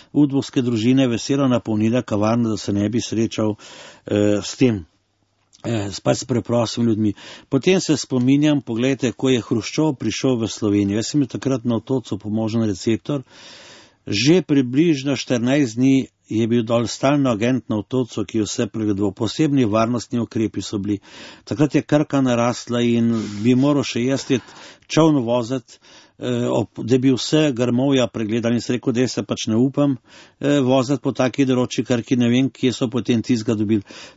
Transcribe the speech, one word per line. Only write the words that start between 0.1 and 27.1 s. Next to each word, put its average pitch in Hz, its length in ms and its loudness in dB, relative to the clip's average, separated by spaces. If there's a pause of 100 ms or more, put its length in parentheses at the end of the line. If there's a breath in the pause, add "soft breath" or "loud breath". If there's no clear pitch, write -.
udbovske 139 500 2
družine 120 460 2
veselo 135 400 0
napolnile 113 540 0
kavarno, 110 500 0
da 104 40 -2
se - 160 -6
ne 101 160 0
bi 110 120 0
srečal, 107 560 -2 (500 loud breath)
eh, 104 360 2
s - 140 -12
tem, 110 280 2 (800)
eh, 104 260 -4
s, 95 100 -12
pač 123 220 0
s - 20 -12
preprostimi 117 600 -2
ljudmi. 107 280 0 (340 loud breath)
Potem 175 320 2
se 151 160 0
spominjam, 139 640 2
poglejte, 123 520 -2
ko - 160 -2
je 127 120 4
Hruščov 135 580 -2
prišel 123 380 -2
v 113 120 -2
Slovenijo. 101 520 0
Jaz 110 100 -6
sem 147 100 0
bil 131 80 0
takrat 127 360 -4
na 117 160 0
Otocu 120 380 -4
pomožen 110 440 -2
receptor. 110 640 -2 (840 loud breath)
Že 135 360 2
približno 139 760 0
štirinajst 123 600 0
dni 131 320 2 (220)
je 113 160 0
bil 117 160 2
dol 117 240 0
stalno 135 440 2
agent 117 380 -2
na 107 140 -2
Otocu, 120 420 -4
ki - 140 -4
je 107 80 2
vse 117 240 -4
pregledoval. 104 420 -2
Posebni 135 540 0
varnostni 113 560 -2
ukrepi 107 400 -4
so - 160 -6
bili. 101 220 -4 (440 loud breath)
Takrat 143 300 -2
je 151 80 2
Krka 147 400 0
narasla 120 640 0
in 117 260 2 (300)
bi 123 160 4
moral 143 260 2
še 120 200 -4
jaz 131 260 -2
iti 123 100 2 (460 loud breath)
čoln 156 400 4
voziti, 120 520 -4 (400 loud breath)
eh, 123 280 -2
ob, 123 300 -2
da 127 220 2
bi 131 140 4